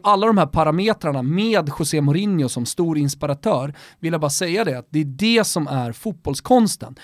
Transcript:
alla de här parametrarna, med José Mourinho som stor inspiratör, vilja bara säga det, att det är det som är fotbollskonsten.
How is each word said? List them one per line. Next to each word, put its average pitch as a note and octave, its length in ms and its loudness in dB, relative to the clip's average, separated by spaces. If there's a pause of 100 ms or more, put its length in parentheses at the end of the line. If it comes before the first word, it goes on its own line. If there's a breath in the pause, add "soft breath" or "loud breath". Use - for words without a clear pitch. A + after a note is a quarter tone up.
alla G#3 240 4
de A3 100 4
här E3+ 80 4
parametrarna, D#3 760 0
med F3 580 0
José D3+ 220 0
Mourinho D#3 480 2
som A#2+ 160 -6
stor E3 320 -2
inspiratör, C#3+ 760 -2 (260 loud breath)
vilja E3 200 -2
bara - 100 -2
säga F3+ 340 -2
det, C3+ 160 -2
att - 100 -18
det D3+ 100 -2
är D#3+ 60 0
det G#3 420 2
som D3+ 200 -2
är B2+ 240 -4
fotbollskonsten. F#3 1120 -2